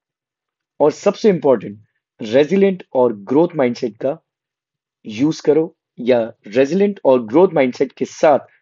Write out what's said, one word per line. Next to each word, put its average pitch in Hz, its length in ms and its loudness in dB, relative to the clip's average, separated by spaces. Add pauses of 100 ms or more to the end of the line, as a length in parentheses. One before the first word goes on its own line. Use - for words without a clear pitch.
(800)
और 147 120 4
सबसे - 360 -2
important, 123 500 0 (420)
resilient 165 640 0 (120)
और 123 220 0
growth 131 380 0
mindset 123 420 -4
का 143 220 -6 (880)
यूज़ 135 360 -4
करो 160 340 0 (220)
या 120 220 0 (260)
resilient 156 580 0
और 131 220 4
growth 165 220 2
mindset 135 440 -2
के - 120 -8
साथ 143 340 2 (240)